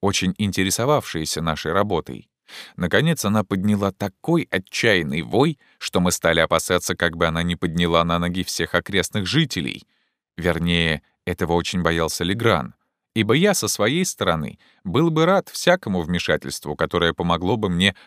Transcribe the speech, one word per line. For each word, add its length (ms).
очень 360
интересовавшаяся 1040
нашей 300
работой. 580
Наконец 500
она 180
подняла 480
такой 580
отчаянный 720
вой, 380
что 220
мы 120
стали 280
опасаться, 560
как 220
бы 100
она 160
не 120
подняла 480
на 160
ноги 240
всех 320
окрестных 500
жителей. 600
Вернее, 640
этого 280
очень 280
боялся 420
Легран, 520
ибо 180
я, 200
со 140
своей 380
стороны, 540
был 260
бы 160
рад 240
всякому 520
вмешательству, 720
которое 380
помогло 440
бы 120
мне 260